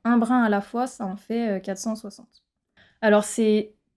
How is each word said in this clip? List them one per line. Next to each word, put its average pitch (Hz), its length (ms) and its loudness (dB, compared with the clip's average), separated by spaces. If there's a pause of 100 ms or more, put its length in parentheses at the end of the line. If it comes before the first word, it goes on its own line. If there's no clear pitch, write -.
un 240 120 2
brin 233 260 2
à 226 40 2
la 202 140 0
fois, 233 260 -6
ça 233 180 -12
en 190 120 -8
fait, 226 400 -4
euh, - 20 -6
quatre 190 180 -8
cent 220 200 -6
soixante. - 480 -20 (560)
Alors 208 240 4
c'est 214 480 0 (240)